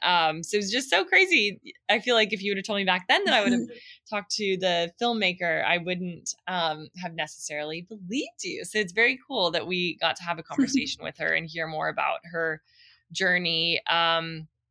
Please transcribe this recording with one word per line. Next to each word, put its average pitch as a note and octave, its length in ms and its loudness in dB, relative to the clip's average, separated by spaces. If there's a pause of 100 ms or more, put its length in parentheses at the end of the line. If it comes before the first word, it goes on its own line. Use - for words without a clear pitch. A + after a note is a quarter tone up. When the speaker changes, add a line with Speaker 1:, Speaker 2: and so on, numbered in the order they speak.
Speaker 1:
um, E3 400 4
so - 140 -2
it G#3 40 4
was G3 120 -2
just C4 160 -2
so - 160 4
crazy. E4+ 560 4 (300)
I A3+ 100 4
feel B3 140 2
like G#3+ 180 4
if F#3+ 100 -4
you G3+ 80 -2
would G3 60 0
have F#3+ 80 -6
told G#3 140 -2
me G3 60 0
back F#3 240 2
then F4+ 180 4
that D#4+ 80 2
I A3 80 6
would B3 100 4
have A#3+ 160 0 (180)
Speaker 2:
<laughs> - 240 -20
Speaker 1:
talked G3+ 260 -4
to G3 200 0
the F3 340 2 (100)
filmmaker, F#3 640 0
I F3 140 2
wouldn't, F3 560 -6 (140)
um, D#3+ 400 -2 (140)
have E3+ 120 -8
necessarily D#3 680 -8
believed A3 600 -8
you. - 220 -8
So G#3+ 140 -2
it's F#3 140 -2
very A#3+ 260 4 (100)
cool G3 220 2
that D#3+ 160 -2
we F3 320 -2
got E3 180 0
to F3+ 60 -14
have E3+ 160 -4
a - 40 -12
Speaker 2:
<laughs> - 80 -14
Speaker 1:
conversation E3 540 -2
with D#3 140 -8
her D#3+ 160 0
and D#3+ 120 -2
hear D#3+ 200 -6
more D#3+ 220 -2
about D3+ 320 -2 (120)
her D#3+ 300 -4 (500)
journey, E3+ 680 0 (100)
um, E3 580 0 (220)